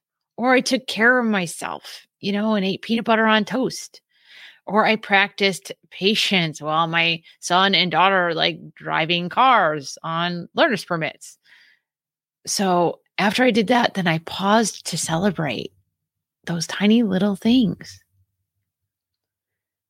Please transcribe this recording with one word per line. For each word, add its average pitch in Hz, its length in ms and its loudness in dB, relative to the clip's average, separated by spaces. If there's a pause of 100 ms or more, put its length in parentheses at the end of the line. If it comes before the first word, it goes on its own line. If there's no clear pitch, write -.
(360)
or 247 160 0
I 254 80 6
took 254 280 -2
care 240 300 2
of 233 80 0
myself, 170 800 -6 (120)
you 202 140 -4
know, 214 220 0
and 196 100 0
ate 190 180 -4
peanut 226 220 -4
butter 220 220 2
on 214 180 2
toast, - 560 -6 (640)
or 208 200 2
I 220 100 2
practiced 196 720 0 (200)
patience 185 720 0
while 156 260 0
my 165 360 0 (160)
son 190 360 2
and 175 160 2
daughter 180 400 2
are, 160 40 -4
like, 160 240 0 (160)
driving 160 540 -4
cars 185 720 2
on 170 520 -6
learner's 247 300 0
permits. - 540 -8 (1080)
So 180 540 0 (180)
after 208 260 2
I 254 60 6
did 208 180 2
that, 247 260 2
then 180 140 0
I 160 100 0
paused 202 680 0
to 165 120 -6
celebrate 165 760 -4 (760)
those 170 200 -6
tiny 214 360 2
little 196 340 0
things. - 640 0 (1900)